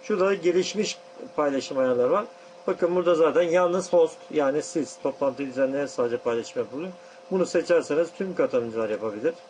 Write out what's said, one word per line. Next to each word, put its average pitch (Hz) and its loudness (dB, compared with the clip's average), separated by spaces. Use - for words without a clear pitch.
Şurada 190 0
da 196 2
gelişmiş 180 0
paylaşım 139 -2
ayarları 127 2
var. 208 0
Bakın 180 0
burada 175 4
zaten 160 4
yalnız 175 2
host, 165 4
yani 147 0
siz - -4
toplantı 139 -2
düzenleyen 135 -2
sadece 120 -2
paylaşım 117 -4
yapılıyor. 143 -8
Bunu 185 2
seçerseniz 165 2
tüm 190 -6
katılımcılar 117 0
yapabilir. 107 -4